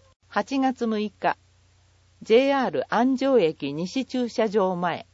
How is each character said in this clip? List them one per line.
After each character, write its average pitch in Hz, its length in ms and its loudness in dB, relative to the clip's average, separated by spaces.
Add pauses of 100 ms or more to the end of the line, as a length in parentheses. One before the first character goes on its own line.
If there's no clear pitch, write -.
(280)
八 233 320 -4
月 262 260 0
六 220 140 -2
日、 190 380 -4 (840)
ジ 220 140 2
ェ 262 100 6
イ 277 80 0
ア 269 120 0
ー 180 60 -4
ル 143 220 -4
安 247 240 2
城 269 220 4
駅 151 340 -2
西 185 320 -4
駐 247 240 -4
車 226 180 -2
場 185 280 0
前。 170 380 -4